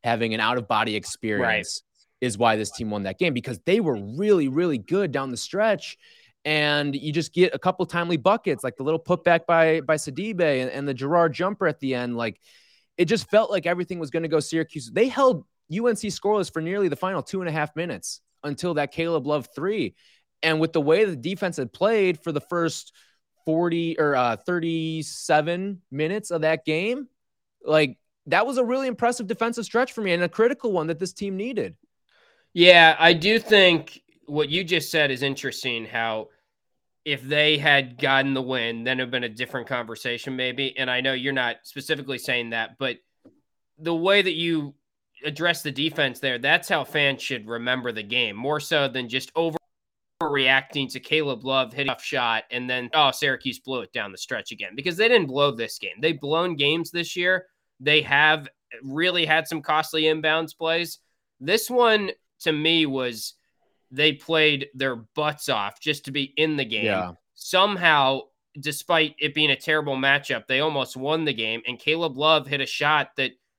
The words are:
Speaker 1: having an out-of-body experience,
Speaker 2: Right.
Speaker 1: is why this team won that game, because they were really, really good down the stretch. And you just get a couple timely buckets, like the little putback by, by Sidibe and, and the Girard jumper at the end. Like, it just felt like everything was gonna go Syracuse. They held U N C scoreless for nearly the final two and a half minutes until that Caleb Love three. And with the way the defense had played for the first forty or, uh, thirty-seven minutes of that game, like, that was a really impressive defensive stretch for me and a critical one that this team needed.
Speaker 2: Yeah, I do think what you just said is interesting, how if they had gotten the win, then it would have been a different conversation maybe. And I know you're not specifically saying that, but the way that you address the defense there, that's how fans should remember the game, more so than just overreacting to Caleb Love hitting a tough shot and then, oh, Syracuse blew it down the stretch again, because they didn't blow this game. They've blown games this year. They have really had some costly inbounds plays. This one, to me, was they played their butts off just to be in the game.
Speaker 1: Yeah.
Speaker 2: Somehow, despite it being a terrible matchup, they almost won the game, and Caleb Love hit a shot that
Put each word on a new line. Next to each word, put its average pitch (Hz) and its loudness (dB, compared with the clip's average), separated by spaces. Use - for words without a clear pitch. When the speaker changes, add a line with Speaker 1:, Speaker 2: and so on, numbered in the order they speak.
Speaker 1:
having 117 0
an 113 -2
out-of-body 110 0
experience, 107 -4
Speaker 2:
Right. 127 -2
Speaker 1:
is 107 -6
why 113 4
this 107 -4
team 113 -8
won 104 -6
that 95 -6
game, 170 0
because 120 -6
they 196 2
were 156 0
really, 185 2
really 151 0
good 160 -2
down 135 -4
the 113 -8
stretch. - -2
And 147 0
you 147 -6
just 160 -2
get 175 4
a 143 -2
couple 185 0
timely 170 -2
buckets, 185 2
like 123 -6
the 131 -8
little 160 0
putback 170 2
by, 165 4
by 156 2
Sidibe 156 0
and, 127 -2
and 139 -6
the 139 -2
Girard 151 2
jumper 190 -2
at 151 0
the 131 -2
end. 120 -4
Like, 113 -4
it 175 4
just 196 0
felt 202 4
like 185 -2
everything 175 -4
was 156 -8
gonna 165 -2
go 156 2
Syracuse. 151 -4
They 233 2
held 262 2
U 220 0
N 226 2
C 208 -6
scoreless 202 -2
for 160 -4
nearly 185 -2
the 143 -4
final 180 -4
two 190 -6
and 175 -4
a 151 -4
half 151 -4
minutes - -8
until 151 -4
that 143 -2
Caleb 165 -2
Love 147 -2
three. 170 -4
And 156 2
with 160 0
the 160 2
way 165 4
the 180 -2
defense 175 -6
had 127 -6
played 190 2
for 170 -6
the 147 -2
first - -4
forty 170 0
or, 147 2
uh, 120 2
thirty-seven 165 -2
minutes 160 -4
of 165 -2
that 160 2
game, 220 -2
like, 151 2
that 185 2
was 254 -4
a 254 4
really 262 -2
impressive 240 -2
defensive 233 -4
stretch 247 0
for 226 -8
me 190 0
and 175 0
a 175 0
critical 240 0
one 165 0
that 160 -4
this 180 -6
team 196 -6
needed. 202 -6
Speaker 2:
Yeah, 170 10
I 170 8
do 202 4
think 190 4
what 147 -2
you 180 -2
just 165 -2
said 151 4
is 127 -4
interesting, 127 -4
how 110 -4
if 139 -4
they 151 4
had 139 4
gotten 135 4
the 131 -2
win, 117 -4
then 127 -2
it 127 -2
would 123 -6
have 120 -10
been 123 -4
a 113 -4
different 117 -8
conversation 120 -6
maybe. 127 -4
And 131 -4
I 127 -2
know 135 -2
you're 131 -4
not 123 -2
specifically 139 -6
saying 120 -4
that, 113 -6
but 127 -4
the 165 -4
way 190 4
that 180 0
you 160 -2
address 156 -2
the 147 -6
defense 143 -2
there, 127 -2
that's 151 2
how 156 0
fans 139 0
should 113 -8
remember 120 -4
the 107 -6
game, 110 -2
more 143 -4
so 147 0
than 123 -6
just 131 -6
overreacting 139 -2
to 127 -10
Caleb 139 -2
Love 131 0
hitting 139 -4
a - 0
tough - -12
shot 117 -2
and 123 -8
then, 127 -4
oh, 143 4
Syracuse 131 -4
blew 127 -6
it - -14
down 104 -6
the 92 -16
stretch - -8
again, 101 -12
because 165 -6
they 220 2
didn't 214 4
blow 143 2
this 117 -6
game. 92 -12
They've 156 0
blown 165 -2
games 156 -2
this 170 -6
year. 180 0
They 147 4
have 143 2
really 160 -2
had 156 2
some 160 -6
costly 156 0
inbounds 156 0
plays. 165 -2
This 180 -2
one, 220 4
to 165 -2
me, 156 2
was 127 -6
they 147 2
played 151 2
their 131 -4
butts 147 -6
off 104 -2
just 147 -6
to 135 -10
be 135 -4
in 156 0
the 135 -2
game. 107 -4
Speaker 1:
Yeah. 92 -2
Speaker 2:
Somehow, 170 2
despite 151 -2
it 147 -4
being 151 2
a 131 2
terrible 151 -2
matchup, 139 0
they 131 0
almost 143 -2
won 156 -2
the 147 -2
game, 110 -4
and 123 -10
Caleb 160 -2
Love 151 4
hit 139 -2
a 131 -2
shot 147 0
that 131 -2